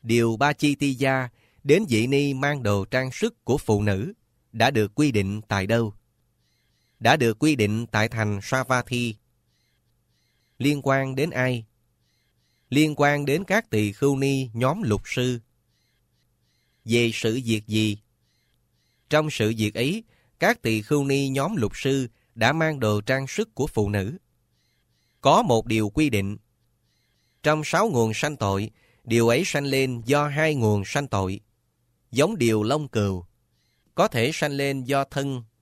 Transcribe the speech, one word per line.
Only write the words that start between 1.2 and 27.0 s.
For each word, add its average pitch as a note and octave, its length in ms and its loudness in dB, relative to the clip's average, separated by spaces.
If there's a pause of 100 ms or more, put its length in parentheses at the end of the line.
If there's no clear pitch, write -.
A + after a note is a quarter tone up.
đến E3+ 260 4
vị A2+ 180 2
ni C#3 260 0
mang C#3 300 -4
đồ G2+ 220 0
trang B2+ 260 -4
sức - 340 -6
của C3 120 2
phụ G#2 240 2
nữ G#2+ 320 -2 (380)
đã A#2 200 2
được G#2+ 240 0
quy D3 160 2
định G#2 360 -2
tại G2 200 -2
đâu? A2+ 260 0 (1040)
Đã A#2 160 4
được A#2 240 2
quy D3+ 160 4
định A2 360 0
tại A2 180 0
thành G#2 340 -2
Savatthi. B2 720 -2 (1400)
Liên C#3+ 260 0
quan C3+ 320 0
đến D3 140 -2
ai? B2+ 360 -2 (1040)
Liên D3+ 280 2
quan C#3+ 280 2
đến D3+ 180 0
các G#3 260 -2
tỳ G#2+ 220 0
khưu C#3 260 0
ni C3+ 360 -2
nhóm C3+ 300 -2
luật G#2 220 0
sư. B2 340 -4 (1500)
Về A#2 280 2
sự A#2 320 -2
việc A2 220 -2
gì? G#2+ 300 0 (1120)
Trong D3+ 220 2
sự A2 260 0
việc G#2+ 160 -2
ấy, D#3+ 300 -2 (360)
các A3+ 220 0
tỳ A2 200 0
khưu C#3+ 240 0
ni C#3 240 0
nhóm C#3 260 -2
luật A2+ 200 0
sư C3+ 320 0 (280)
đã A#2 180 2
mang D#3 260 0
đồ G#2 220 2
trang C3+ 260 -2
sức - 280 -6
của C3 120 -4
phụ G#2 220 -2
nữ. G#2 280 -4 (1040)
Có F3 220 6
một A#2 220 2
điều A2 240 0
quy D3+ 200 2
định. G2+ 280 -2 (1080)